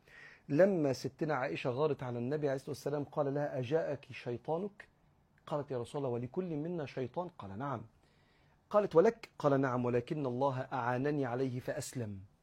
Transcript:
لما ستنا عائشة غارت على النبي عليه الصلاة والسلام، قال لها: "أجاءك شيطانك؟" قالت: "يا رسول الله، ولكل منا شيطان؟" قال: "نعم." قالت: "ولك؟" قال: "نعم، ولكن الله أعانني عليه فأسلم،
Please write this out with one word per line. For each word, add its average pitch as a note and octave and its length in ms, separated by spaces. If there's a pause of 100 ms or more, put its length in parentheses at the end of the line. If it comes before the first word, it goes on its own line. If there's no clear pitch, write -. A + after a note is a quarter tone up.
(480)
لما D#3 440
ستنا D3+ 400
عائشة C#3+ 360
غارت C#3 340
على B2 160
النبي C#3+ 280
عليه C3+ 80
الصلاة C#3 140
والسلام، D3 340
قال C#3 300
لها: C#3+ 260
"أجاءك C#3 520
شيطانك؟" D3+ 760 (600)
قالت: C#3+ 240
"يا B2+ 60
رسول A#2+ 220
الله، C3 140
ولكل D3+ 420
منا D#3 300
شيطان؟" C#3 440
قال: G2 300
"نعم." C3 220 (880)
قالت: G3+ 260
"ولك؟" G#3+ 340 (100)
قال: C#3 220
"نعم، B2 240
ولكن B2 400
الله B2+ 340
أعانني C3 680
عليه B2+ 340
فأسلم، A#2 600 (240)